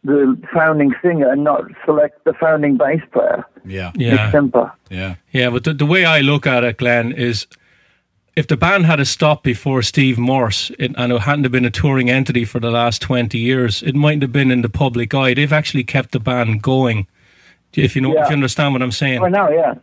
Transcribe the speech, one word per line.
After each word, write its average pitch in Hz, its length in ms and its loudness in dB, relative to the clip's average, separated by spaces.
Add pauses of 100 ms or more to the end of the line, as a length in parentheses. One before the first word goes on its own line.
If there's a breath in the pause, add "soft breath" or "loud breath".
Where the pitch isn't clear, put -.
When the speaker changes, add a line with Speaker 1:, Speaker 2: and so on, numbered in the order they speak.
Speaker 1:
the 139 320 2 (160)
founding 156 400 2 (100)
singer, 156 280 2
and 143 140 0
not 143 180 0 (220)
select 151 400 0
the 160 100 2
founding 151 420 0
bass 151 240 0 (120)
player, - 320 -2 (200)
Speaker 2:
Yeah. 92 300 -10
Speaker 3:
Yeah. 117 300 2
Speaker 1:
Nick 107 80 0
Simper. 131 400 2 (180)
Speaker 2:
Yeah. 92 240 -6 (160)
Speaker 3:
Yeah, 123 200 0
but 123 140 -2
the, 156 100 0
the 147 120 0
way 175 180 2
I 160 160 4
look 139 260 2
at 123 180 2
it, 117 140 -2
Glenn, 120 340 0
is 120 340 -4 (880 soft breath)
if 156 140 -2
the 147 80 2
band 175 300 2
had 160 120 4
a 139 60 0
stop 151 400 0
before 131 380 -2
Steve 131 360 0
Morse 123 600 0
it, 123 180 -4
and 123 160 -2
it 117 80 0
hadn't 143 240 0
have 123 80 0
been 123 120 2
a 117 60 0
touring 131 400 0
entity 127 340 0
for 117 140 -6
the 117 140 -2
last 120 280 0
twenty 120 380 -2
years, 123 460 0
it 139 100 -2
mightn't 147 280 2
have 131 100 -2
been 135 180 2
in 123 120 2
the 117 60 -2
public 120 460 -2
eye. 131 200 0
They've 143 180 0
actually 147 320 -2
kept - 260 -4
the 127 100 -4
band 113 420 -2
going, 123 440 0 (680 soft breath)
if 143 200 0
you 131 80 0
know, 131 80 0
if - 60 2
Speaker 1:
Yeah. 147 140 2
Speaker 3:
you - 40 0
understand 143 380 0
what 127 100 -2
I'm 127 80 -2
saying. 131 320 -2
Speaker 1:
I 180 60 0
know, 185 220 0
yeah. 156 320 0